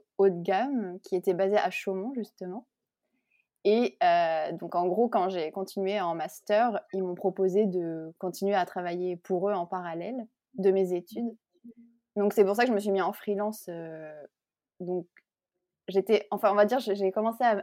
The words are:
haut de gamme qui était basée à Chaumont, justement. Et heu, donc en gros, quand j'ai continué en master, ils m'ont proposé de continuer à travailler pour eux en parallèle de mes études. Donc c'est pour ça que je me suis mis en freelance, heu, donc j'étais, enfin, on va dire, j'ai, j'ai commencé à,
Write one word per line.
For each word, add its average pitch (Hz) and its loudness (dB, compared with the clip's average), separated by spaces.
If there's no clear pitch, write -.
haut 196 8
de 175 2
gamme 196 0
qui - -2
était 180 0
basée 190 2
à 185 2
Chaumont, 196 -4
justement. 196 -10
Et 226 4
heu, 170 2
donc 170 -8
en 175 2
gros, 233 2
quand 190 0
j'ai 165 -4
continué 190 -4
en 170 -2
master, 208 0
ils 190 -2
m'ont 180 -4
proposé 190 0
de 165 -4
continuer 196 -2
à 180 0
travailler 180 -6
pour 185 -2
eux 208 0
en 175 -4
parallèle 180 -8
de 196 4
mes 190 2
études. 226 -6
Donc 202 2
c'est 208 6
pour 202 2
ça 240 4
que 254 2
je 220 2
me 196 0
suis 208 -2
mis 190 2
en 185 0
freelance, 214 -6
heu, 160 -12
donc 175 -4
j'étais, 196 2
enfin, 202 2
on 202 2
va 208 8
dire, 254 0
j'ai, 202 -2
j'ai 190 0
commencé 226 -2
à, 214 2